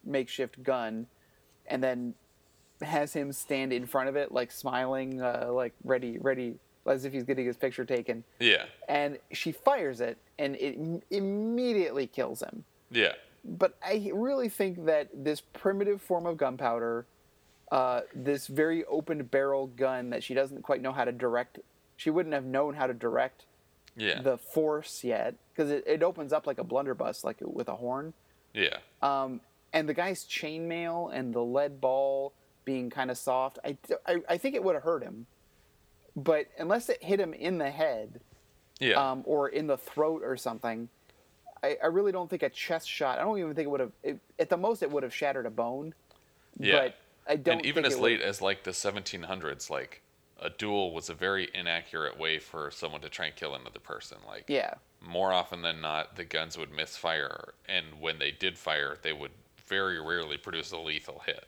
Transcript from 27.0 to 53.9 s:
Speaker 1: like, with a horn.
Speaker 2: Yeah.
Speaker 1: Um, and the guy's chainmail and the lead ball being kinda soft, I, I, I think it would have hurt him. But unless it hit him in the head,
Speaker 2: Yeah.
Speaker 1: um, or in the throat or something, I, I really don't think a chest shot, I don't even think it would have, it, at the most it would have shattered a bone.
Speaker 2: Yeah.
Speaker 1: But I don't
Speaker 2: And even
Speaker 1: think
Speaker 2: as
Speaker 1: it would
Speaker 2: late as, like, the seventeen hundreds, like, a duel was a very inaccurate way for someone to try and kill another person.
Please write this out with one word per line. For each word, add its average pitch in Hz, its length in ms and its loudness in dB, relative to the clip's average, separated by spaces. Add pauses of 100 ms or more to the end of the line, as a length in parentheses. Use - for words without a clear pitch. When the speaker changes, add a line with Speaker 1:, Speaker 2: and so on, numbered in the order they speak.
Speaker 1:
like, - 160 -4
with - 280 -4
a - 80 -6
horn. 131 360 -4 (400)
Speaker 2:
Yeah. 95 260 2 (240)
Speaker 1:
Um, 135 380 2 (320)
and 156 160 2
the 151 60 0
guy's 180 300 -2
chainmail 170 920 -4
and 131 200 -2
the 120 100 2
lead 139 360 0
ball 135 520 2 (320)
being 127 260 -2
kinda 131 240 -2
soft, 131 500 0
I, 139 120 -4 (300)
I, 175 240 2
I 175 80 4
think 269 160 -2
it 208 100 0
would 185 100 4
have 147 100 -2
hurt 160 180 2
him. 107 240 -12 (880)
But 151 300 4 (120)
unless 190 300 0
it - 140 0
hit 196 180 2
him 165 140 0
in 175 240 -2
the 143 120 0
head, 135 500 -2 (600)
Speaker 2:
Yeah. 135 300 6
Speaker 1:
um, 131 160 -4
or 143 220 2
in 151 180 -2
the 139 100 4
throat 156 480 0
or 127 120 -2
something, 117 520 -4 (720)
I, 143 200 2
I 151 40 2
really 190 260 4
don't 180 180 -2
think 175 120 -2
a 139 80 2
chest - 380 -4
shot, 131 300 0
I - 40 0
don't 208 160 0
even 160 160 -2
think 151 120 0
it 143 40 -2
would 139 100 2
have, 117 120 0 (100)
it, - 160 -2 (200)
at - 100 2
the 180 80 4
most 202 260 0
it 147 80 0
would 147 120 0
have 123 120 -6
shattered 135 320 0
a 110 40 -2
bone. 123 440 -4 (640)
Speaker 2:
Yeah. 95 200 6
Speaker 1:
But 65 160 2 (320)
I 147 100 2
don't 143 220 4
Speaker 2:
And - 80 -2
even 147 180 2
Speaker 1:
think 135 80 6
Speaker 2:
as 131 60 2
Speaker 1:
it - 20 -2
would 107 40 4
Speaker 2:
late 117 180 6
as, 98 200 -2
like, 95 220 0
the 92 80 -4
seventeen 98 500 -4
hundreds, 82 480 -6
like, 67 320 -6 (380)
a 82 100 -6
duel 101 420 -2
was 80 160 -8
a 82 60 -8
very 92 400 0
inaccurate 82 640 -4
way 80 200 0
for 73 320 -8
someone 78 300 -8
to 76 80 -12
try 82 180 -6
and 76 100 -8
kill 73 180 -6
another 64 260 -14
person. - 460 -14